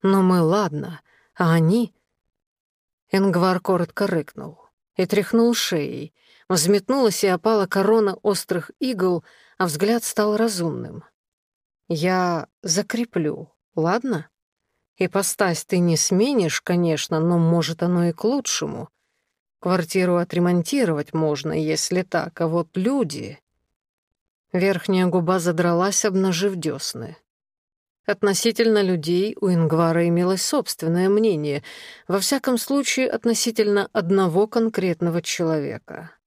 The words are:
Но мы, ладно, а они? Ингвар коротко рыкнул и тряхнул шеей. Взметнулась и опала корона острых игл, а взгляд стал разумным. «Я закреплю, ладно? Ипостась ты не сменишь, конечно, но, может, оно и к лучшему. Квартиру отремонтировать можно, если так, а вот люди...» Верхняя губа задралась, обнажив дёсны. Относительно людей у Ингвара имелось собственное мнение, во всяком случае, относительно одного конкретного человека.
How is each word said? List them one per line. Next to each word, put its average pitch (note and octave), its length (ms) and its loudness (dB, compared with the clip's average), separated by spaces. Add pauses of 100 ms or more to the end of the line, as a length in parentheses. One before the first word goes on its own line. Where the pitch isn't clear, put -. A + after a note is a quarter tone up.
Но G3 200 2
мы, F#3 200 4
ладно, E3 600 -2 (340)
а E3 180 2
они? E3+ 400 2 (1160)
Ингвар F#3 480 2
коротко F3+ 480 -2
рыкнул D#3 520 -6 (360)
и F#3 100 0
тряхнул A3+ 480 2
шеей. C#3+ 600 -4 (360)
Взметнулась G3+ 760 2
и G3+ 40 4
опала G3 380 2
корона G3+ 500 2
острых F#3+ 540 -2 (100)
игл, F#3 440 0 (340)
а F#3 80 0
взгляд G3 380 0
стал G#3+ 340 0
разумным. E3 680 -4 (840)
«Я F3 600 -2 (140)
закреплю, F#3 880 -2 (240)
ладно? F#3 540 -2 (680)
Ипостась F#3+ 680 -2
ты F#3 140 0
не E3+ 180 2
сменишь, G3+ 640 0
конечно, E3+ 580 0
но, E3+ 200 2
может, E3 420 2
оно F3 240 2
и E3+ 60 0
к - 120 -8
лучшему. A3 640 -4 (720)
Квартиру F#3 580 0
отремонтировать F3 960 0
можно, D#3 400 -2
если D#3 500 -2
так, E3+ 380 -6
а E3 60 0
вот E3 280 -2
люди...» G3+ 640 -4 (1120)
Верхняя F#3 560 0
губа F3+ 320 0
задралась, F3 680 0
обнажив F#3+ 500 0
дёсны. C#3+ 640 -8 (880)
Относительно G#3 760 2
людей F3+ 580 0
у G3+ 80 0
Ингвара E3 600 2
имелось F3+ 380 0
собственное F3 640 -2
мнение, E3 560 0 (440)
во F#3+ 120 0
всяком B3+ 380 0
случае, C4+ 520 -2
относительно A3 840 0
одного F#3 520 2
конкретного F#3 760 -2
человека. D#3 880 -6 (160)